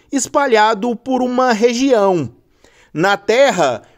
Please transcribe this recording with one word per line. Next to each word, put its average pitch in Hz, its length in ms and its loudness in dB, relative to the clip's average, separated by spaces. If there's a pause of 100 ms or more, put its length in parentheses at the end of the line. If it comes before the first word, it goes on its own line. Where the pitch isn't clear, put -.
(120)
espalhado 226 840 0
por 254 260 -4
uma 254 320 0
região. 214 760 0 (600)
Na 190 240 0
Terra, 196 680 0 (140)